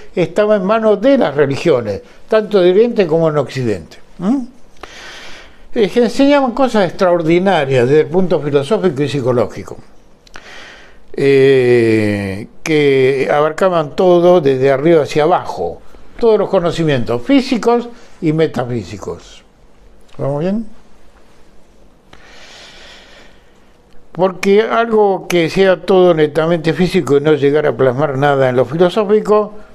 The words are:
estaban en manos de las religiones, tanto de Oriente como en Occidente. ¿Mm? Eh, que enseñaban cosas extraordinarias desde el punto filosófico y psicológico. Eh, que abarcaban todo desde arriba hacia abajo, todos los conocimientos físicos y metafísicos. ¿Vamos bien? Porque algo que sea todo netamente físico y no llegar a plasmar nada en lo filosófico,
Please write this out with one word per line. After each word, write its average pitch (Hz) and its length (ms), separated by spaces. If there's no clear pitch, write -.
estaban 196 480
en 185 60
manos 220 340
de 269 160
las 160 160
religiones, 135 680
tanto 208 300
de 180 100
Oriente 220 380
como 160 220
en 151 100
Occidente. 113 580
¿Mm? 233 220
Eh, 208 160
que 240 100
enseñaban 269 520
cosas 226 380
extraordinarias 170 1000
desde 151 120
el 139 60
punto 175 320
filosófico 147 600
y 147 80
psicológico. 120 680
Eh, 117 1300
que 139 680
abarcaban 156 640
todo 180 460
desde 135 300
arriba 147 320
hacia 147 200
abajo, 147 560
todos 220 200
los 185 100
conocimientos 151 720
físicos 240 680
y 156 140
metafísicos. 120 1120
¿Vamos 139 220
bien? 196 260
Porque 190 520
algo 220 640
que 170 240
sea 185 280
todo 180 360
netamente 156 580
físico 147 440
y 139 40
no 156 120
llegar 143 340
a 123 100
plasmar 131 400
nada 139 320
en 123 60
lo 127 100
filosófico, 202 880